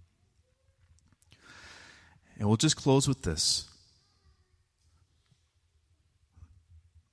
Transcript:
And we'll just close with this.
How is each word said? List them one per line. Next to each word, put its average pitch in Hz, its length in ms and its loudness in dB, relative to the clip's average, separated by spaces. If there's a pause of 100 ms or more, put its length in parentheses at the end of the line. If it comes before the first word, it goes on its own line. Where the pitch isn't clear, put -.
(2500)
And 104 80 0
we'll 107 100 4
just 156 180 0
close 135 320 2
with 135 140 -2
this. - 480 -2 (3500)